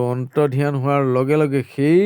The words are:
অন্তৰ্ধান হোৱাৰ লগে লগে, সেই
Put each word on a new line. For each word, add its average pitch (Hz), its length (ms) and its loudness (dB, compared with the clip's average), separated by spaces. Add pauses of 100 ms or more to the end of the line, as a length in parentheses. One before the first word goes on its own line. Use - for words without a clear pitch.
(140)
অন্তৰ্ধান 139 680 -2
হোৱাৰ 143 200 0 (160)
লগে 135 240 0
লগে, 139 200 0 (140)
সেই 156 300 2